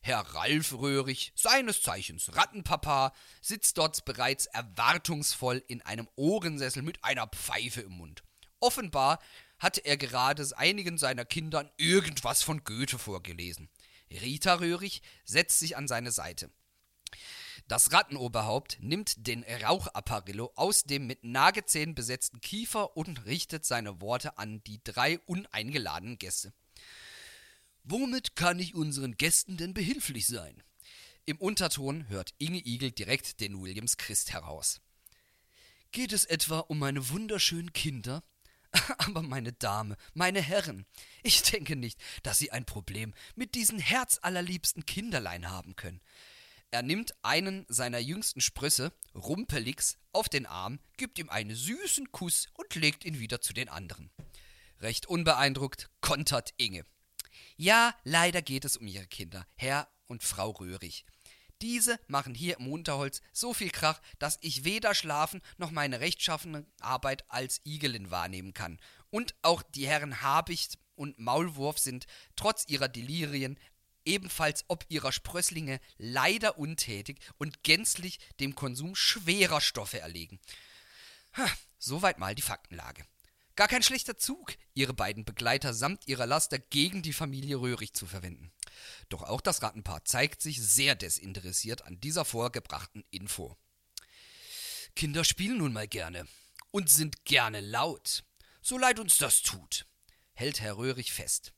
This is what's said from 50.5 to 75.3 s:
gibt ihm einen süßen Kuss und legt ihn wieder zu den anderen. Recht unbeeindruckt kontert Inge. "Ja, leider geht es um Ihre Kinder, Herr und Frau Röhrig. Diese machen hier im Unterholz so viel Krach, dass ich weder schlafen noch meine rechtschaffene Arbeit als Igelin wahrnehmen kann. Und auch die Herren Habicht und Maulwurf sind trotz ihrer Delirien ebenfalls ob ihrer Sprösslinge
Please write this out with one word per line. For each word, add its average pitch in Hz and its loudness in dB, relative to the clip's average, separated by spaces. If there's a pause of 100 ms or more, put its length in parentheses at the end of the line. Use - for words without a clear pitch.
gibt - -8
ihm 165 -10
einen 107 -4
süßen 254 -2
Kuss - -2
und - -8
legt 151 2
ihn 156 -6
wieder 113 -4
zu - -2
den 123 -6
anderen. 82 -12 (680)
Recht - -4
unbeeindruckt 139 2 (100)
kontert 143 2
Inge. 95 -2 (720)
"Ja, 220 6 (100)
leider 170 4
geht 135 -4
es 135 0
um 117 -10
Ihre 95 -12
Kinder, 90 -12 (100)
Herr 139 -2 (180)
und 120 -12
Frau 101 -2
Röhrig. 92 -12 (560)
Diese 233 0
machen 139 -2
hier 170 -4
im 123 -8
Unterholz 143 -4 (120)
so 240 -2
viel 196 -4
Krach, 156 2 (200)
dass 147 -2
ich 131 -4
weder 208 2
schlafen 156 0 (160)
noch 160 -6
meine 143 0
rechtschaffene 156 -2 (140)
Arbeit 131 -2
als 127 -4
Igelin 131 -4
wahrnehmen 92 -6
kann. 85 -8 (300)
Und 233 -4
auch 170 4
die 139 -6
Herren 147 0
Habicht 160 2 (160)
und 143 -10
Maulwurf 143 0
sind 123 -2 (300)
trotz - 2
ihrer 139 2
Delirien 135 -4 (460)
ebenfalls 165 2
ob 175 -2
ihrer 143 -2
Sprösslinge 160 -2 (160)